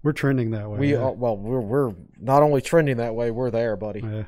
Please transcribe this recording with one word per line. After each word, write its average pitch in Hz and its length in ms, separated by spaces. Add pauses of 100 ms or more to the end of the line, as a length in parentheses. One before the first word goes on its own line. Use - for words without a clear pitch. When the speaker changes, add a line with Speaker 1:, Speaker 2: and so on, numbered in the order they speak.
Speaker 1:
We're 151 100
trending 131 380
that 107 180
way, 104 100
Speaker 2:
We 143 140
Speaker 1:
yeah. 120 60
Speaker 2:
are, 127 120
well, 113 260
we're, 113 220
we're 117 360 (240)
not 135 240
only 147 180
trending 147 360
that 117 180
way, 117 160
we're 120 200
there, 113 240
buddy. 104 260
Speaker 1:
Yeah. 107 260